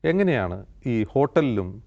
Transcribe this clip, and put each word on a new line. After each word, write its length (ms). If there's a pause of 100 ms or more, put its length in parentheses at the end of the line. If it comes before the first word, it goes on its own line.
എങ്ങനെയാണ് 600 (200)
ഈ 180
ഹോട്ടലിലും 840